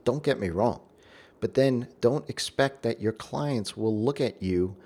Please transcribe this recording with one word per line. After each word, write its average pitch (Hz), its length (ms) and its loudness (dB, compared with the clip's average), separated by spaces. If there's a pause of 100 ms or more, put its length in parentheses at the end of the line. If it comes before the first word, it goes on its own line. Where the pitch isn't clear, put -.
Don't 147 220 0
get 139 160 2
me 98 80 -2
wrong. 95 320 0 (580)
But 104 160 -4
then 127 320 2 (140)
don't 127 280 2
expect - 540 -2
that 117 180 -2
your 107 120 0
clients 139 640 -4
will 110 200 0
look 123 240 0
at 120 220 -2
you 92 420 0